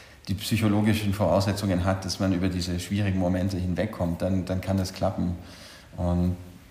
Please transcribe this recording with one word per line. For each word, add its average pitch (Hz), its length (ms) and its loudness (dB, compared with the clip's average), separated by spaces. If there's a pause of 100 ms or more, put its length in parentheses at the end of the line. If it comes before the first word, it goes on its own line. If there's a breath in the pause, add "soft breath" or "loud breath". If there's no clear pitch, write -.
(280 loud breath)
die 98 80 -2
psychologischen 104 800 2
Voraussetzungen 92 720 2
hat, 95 200 0
dass 92 140 -4
man 95 140 2
über 90 160 2
diese 87 300 -2
schwierigen 101 400 0
Momente 92 380 0
hinwegkommt, 87 640 -2
dann, 92 240 0
dann 92 160 -2
kann 95 160 0
das 92 160 -2
klappen. 90 420 -2 (640 loud breath)
Und 90 380 2 (360)